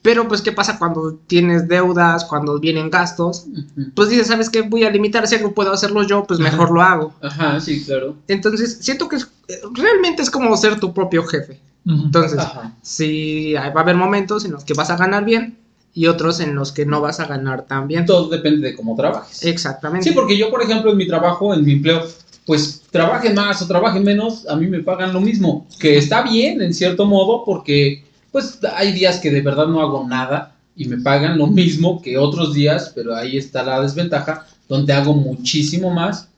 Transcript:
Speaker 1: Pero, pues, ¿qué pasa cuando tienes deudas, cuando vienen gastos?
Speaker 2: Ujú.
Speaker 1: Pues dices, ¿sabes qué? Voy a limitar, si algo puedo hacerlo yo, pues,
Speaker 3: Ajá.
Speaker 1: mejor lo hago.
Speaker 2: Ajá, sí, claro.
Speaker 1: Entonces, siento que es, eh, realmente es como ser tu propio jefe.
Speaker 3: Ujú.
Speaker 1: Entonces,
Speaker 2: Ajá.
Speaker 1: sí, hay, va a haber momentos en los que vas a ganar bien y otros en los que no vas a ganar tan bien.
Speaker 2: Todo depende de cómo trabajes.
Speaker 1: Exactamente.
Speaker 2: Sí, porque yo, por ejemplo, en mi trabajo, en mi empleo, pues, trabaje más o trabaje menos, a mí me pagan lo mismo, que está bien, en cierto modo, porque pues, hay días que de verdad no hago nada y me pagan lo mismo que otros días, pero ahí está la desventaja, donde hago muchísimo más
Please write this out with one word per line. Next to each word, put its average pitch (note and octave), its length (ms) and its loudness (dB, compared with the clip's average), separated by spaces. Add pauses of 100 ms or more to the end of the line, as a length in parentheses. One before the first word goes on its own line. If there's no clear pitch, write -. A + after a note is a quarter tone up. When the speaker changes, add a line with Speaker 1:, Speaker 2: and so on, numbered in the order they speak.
Speaker 1:
Pero, A3+ 280 4
pues, G#3 120 -2
¿qué G#3+ 120 -2
pasa G#3 260 -2
cuando D#3+ 480 -4
tienes F3 400 2
deudas, F3 580 2
cuando D3 360 -4
vienen D#3+ 280 -2
gastos? F3 640 -2
Speaker 2:
Ujú. C#3 420 -10
Speaker 1:
Pues G#3 160 4
dices, A#3 180 4
¿sabes A3+ 220 -2
qué? A3 120 0
Voy A3 240 0
a G#3+ 40 2
limitar, G#3 380 0
si A#3 80 0
algo G#3 180 -2
puedo G3 200 0
hacerlo G3+ 300 0
yo, G3+ 220 0
pues, F3 140 -2
Speaker 3:
Ajá. D3+ 100 2
Speaker 1:
mejor E3+ 220 2
lo E3+ 100 4
hago. E3+ 400 2
Speaker 2:
Ajá, C#3+ 380 -4
sí, D#3 240 -4
claro. C3+ 320 -4 (140)
Speaker 1:
Entonces, G#3+ 500 -2
siento C4+ 300 -4
que D4 80 -4
es, - 100 -6 (220)
eh, F3+ 100 -12 (140)
realmente F4 480 2
es B3 80 -2
como B3 260 2
ser G#3 240 2
tu F3+ 140 -4
propio F3 320 0
jefe. C#3 340 -8 (260)
Speaker 3:
Ujú. D#3 200 0
Speaker 1:
Entonces, D3 340 2
Speaker 2:
Ajá. A2+ 420 -8
Speaker 1:
sí, D#3 760 -4
hay, C#3+ 160 -6
va D#3+ 80 2
a - 20 4
haber F3+ 140 4
momentos G3+ 480 0
en E3+ 80 -6
los C#3 100 -14
que D3+ 100 -4
vas D3+ 160 -2
a F3 60 0
ganar G3 300 0
bien A3+ 320 0 (380)
y E3 120 2
otros E3 320 0
en D3+ 160 -2
los C#3 160 -4
que D3 160 -2
no D3 140 0
vas D3 180 -4
a D#3+ 80 -4
ganar C3+ 400 -6
tan C3+ 200 -4
bien. E3+ 180 0
Speaker 2:
Todo F3 220 4
depende D3 420 0
de - 60 -10
cómo A2+ 200 -6
trabajes. - 500 -4
Speaker 1:
Exactamente. E3+ 640 -2
Speaker 2:
Sí, D#4+ 60 4
porque G#3 220 2
yo, A3 120 2
por A#3 140 0
ejemplo, A3 280 2
en G3+ 60 4
mi F#3 100 2
trabajo, F3 460 0
en D3+ 100 2
mi C#3+ 100 4
empleo, D#3+ 280 2 (440)
pues, D3+ 440 -2
trabaje A3 420 2
más G3+ 300 0
o F3 60 -6
trabaje F#3+ 320 2
menos, G3+ 500 0
a D3+ 60 -2
mí E3 120 0
me F3+ 120 -2
pagan F#3 340 -2
lo F#3 80 0
mismo, G3 460 0 (120)
que D3 180 6
está A3 260 2
bien, A#3 400 0
en E3+ 100 0
cierto F3+ 320 0
modo, G3+ 400 2
porque C#3+ 580 0 (300)
pues, - 260 -4 (160)
hay G3+ 160 2
días F3+ 280 2
que D3+ 120 0
de C#3 100 2
verdad C#3+ 260 0
no E3 120 0
hago C3+ 260 -2
nada B2+ 500 -6 (200)
y D3 140 -8
me A#2+ 80 -4
pagan C#3 400 2
lo D3 100 2
mismo E3+ 540 2
que B2+ 160 -4
otros D3 360 0
días, D3 400 0
pero A#2 220 -8
ahí B2+ 220 -6
está C3+ 260 -6
la C3 160 -2
desventaja, D3+ 680 -4 (220)
donde C#3 240 0
hago C#3 220 2
muchísimo D3+ 800 -2
más E3+ 360 -4 (100)